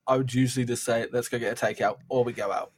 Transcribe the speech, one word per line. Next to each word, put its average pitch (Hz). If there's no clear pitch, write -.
I 131
would 131
usually 127
just 117
say, 117
"Let's 120
go 123
get 113
a 120
takeout," 107
or 127
we 120
go 101
out. 107